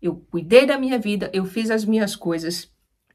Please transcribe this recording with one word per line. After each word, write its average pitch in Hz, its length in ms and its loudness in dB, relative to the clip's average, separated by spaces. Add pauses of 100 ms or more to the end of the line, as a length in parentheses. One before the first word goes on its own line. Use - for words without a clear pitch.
eu 165 160 -4 (140)
cuidei 185 360 6
da 277 120 2
minha 262 200 -2
vida, 202 340 -4
eu 190 120 -2
fiz 220 240 -4
as 220 160 0
minhas 220 300 0
coisas 170 560 -6 (440)